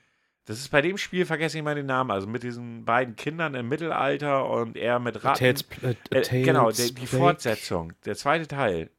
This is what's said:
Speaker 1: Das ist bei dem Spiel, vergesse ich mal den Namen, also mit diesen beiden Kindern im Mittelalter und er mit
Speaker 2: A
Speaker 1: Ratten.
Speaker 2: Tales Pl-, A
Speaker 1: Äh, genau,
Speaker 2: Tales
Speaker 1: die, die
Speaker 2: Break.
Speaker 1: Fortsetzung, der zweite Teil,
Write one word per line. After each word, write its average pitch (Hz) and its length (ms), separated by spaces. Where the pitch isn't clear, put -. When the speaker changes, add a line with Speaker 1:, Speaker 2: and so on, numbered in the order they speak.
Speaker 1:
Das 107 120
ist 135 120
bei 143 120
dem 190 160
Spiel, 180 260
vergesse 160 340
ich 156 40
mal 147 140
den 143 100
Namen, 131 240
also 98 160
mit 120 160
diesen 117 420
beiden 120 300
Kindern 156 400
im 120 140
Mittelalter 143 840
und 117 260
er 120 220
mit 120 200
Speaker 2:
A - 20
Speaker 1:
Ratten. 135 180
Speaker 2:
Tales 127 240
Pl-, - 340
A 135 40
Speaker 1:
Äh, 127 260
genau, 131 220
Speaker 2:
Tales 117 240
Speaker 1:
die, 127 60
die 123 120
Speaker 2:
Break. 127 140
Speaker 1:
Fortsetzung, 110 720
der 101 120
zweite 156 320
Teil, 104 500